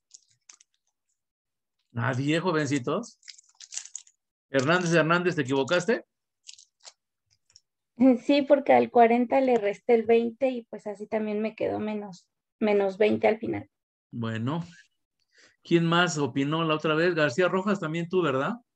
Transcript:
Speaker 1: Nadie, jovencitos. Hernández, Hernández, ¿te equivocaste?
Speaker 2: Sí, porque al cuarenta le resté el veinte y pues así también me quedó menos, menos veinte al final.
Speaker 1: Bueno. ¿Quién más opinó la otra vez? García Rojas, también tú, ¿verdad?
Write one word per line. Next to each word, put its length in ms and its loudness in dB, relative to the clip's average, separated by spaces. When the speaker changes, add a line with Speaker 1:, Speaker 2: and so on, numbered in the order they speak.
Speaker 1:
Nadie, 480 -2
jovencitos. 800 -4
Hernández, 440 0
Hernández, 420 2
¿te 80 -2
equivocaste? 640 -2
Speaker 2:
Sí, 160 2
porque 320 4
al 160 4
cuarenta 500 4
le 180 2
resté 360 -2
el 100 4
veinte 460 0
y 140 -8
pues 240 -14
así 180 -10
también 340 -4
me 160 -6
quedó 240 -4
menos, 480 -10
menos 380 0
veinte 300 2
al 100 2
final. 320 -8
Speaker 1:
Bueno. 540 -6
¿Quién 220 2
más 320 2
opinó 460 -2
la 120 0
otra 200 -2
vez? 180 0
García 340 0
Rojas, 320 -2
también 300 -6
tú, 140 0
¿verdad? 320 -2